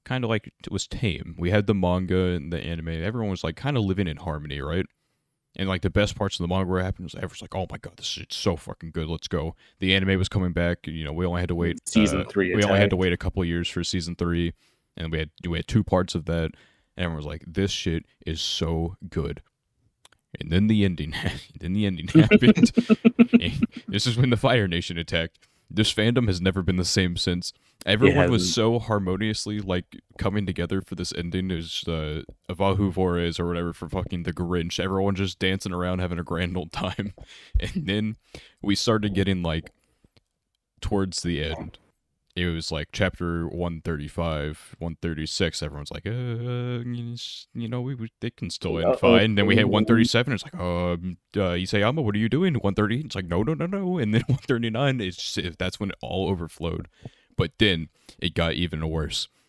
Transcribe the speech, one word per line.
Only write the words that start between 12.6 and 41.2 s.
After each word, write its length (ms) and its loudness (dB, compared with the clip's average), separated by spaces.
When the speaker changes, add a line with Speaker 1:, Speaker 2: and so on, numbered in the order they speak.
Speaker 1:
only 160 4
had 120 6
to 60 2
Speaker 2:
Attack. 40 0
Speaker 1:
wait 140 4
a 20 -2
couple 300 -2
years 200 0
for 160 -4
season 320 -4
three, 380 0
and 160 -6
we 100 -2
had, 100 -6
we 100 0
had 80 -6
two 160 4
parts 320 0
of 120 -4
that. 260 -2
And 60 -2
everyone 120 -2
was 100 -8
like, 200 -10
"This 240 0
shit 340 -2
is 160 -4
so 560 -2
good." 320 -4
And 140 -4
then 140 6
the 180 6
ending, 300 0
<laughs> 220 -18
then 140 -4
the 140 2
ending 220 -4
Speaker 2:
<laughs> 60 -10
Speaker 1:
happened. 580 8
And 260 0
this 180 0
is 120 0
when 100 4
the 80 4
Fire 320 4
Nation 300 -4
attacked. 400 -2
This 220 2
fandom 320 4
has 160 2
never 200 2
been 140 2
the 80 2
same 320 2
since. 360 -2
Everyone 440 6
was 120 4
Speaker 2:
hasn't. 120 0
Speaker 1:
so 260 4
harmoniously, 800 -2
like, 420 -4
coming 260 0
together 380 -2
for 140 -10
this 180 -6
ending. 360 -4
It 60 -2
was, 320 -8
uh, 360 -4
Abahu 400 2
Vores 500 0
or 60 0
whatever 260 -2
for 160 -10
fucking 360 -4
the 100 -4
Grinch. 440 -2
Everyone 360 0
just 240 -2
dancing 340 -2
around, 280 -2
having 180 -2
a 60 -6
grand 340 -2
old 140 -8
time. 420 -6
<laughs> 240 -2
And 260 -4
then 300 -2
we 140 2
started 400 2
getting, 280 2
like, 280 -2
towards 420 -2